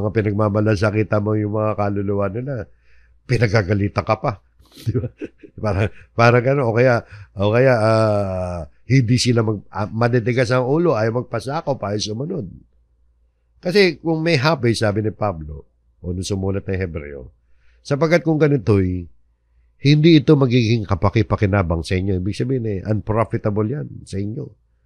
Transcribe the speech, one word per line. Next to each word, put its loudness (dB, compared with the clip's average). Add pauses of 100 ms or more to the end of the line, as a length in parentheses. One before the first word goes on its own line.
mga -2
pinagmamalasakitan 0
mo, -2
yung -4
mga -2
kaluluwa -2
nila, -8 (640)
pinagagalitan 0
ka 0
pa. -4 (180)
<laughs> -16
Di 0
ba? -4 (460)
Para, -2 (320)
para 4
gano'n. 0
O 0
kaya, 2 (320)
o 0
kaya, 4
ah, 0 (280)
hindi 2
sila 2
mag-, -4
ah, -6
maditigas 0
ang 0
ulo, 0
ayaw -2
magpasakop, -6
ayaw -4
sumunod. -8 (1120)
Kasi 2
kung -2
may 2
hapis, 0
sabi 0
ni -4
Pablo, -6 (380)
o -8
nung -6
sumulat -4
ng -4
Hebreo, -10 (560)
sapagkat 0
kung 2
ganito'y, 2 (800)
hindi 6
ito 6
magiging 2
kapaki-pakinabang 0
sa -4
inyo. 0
Ibig -4
sabihin, -2
eh, -4 (100)
unprofitable -2
yan -6 (160)
sa -10
inyo. -8 (360)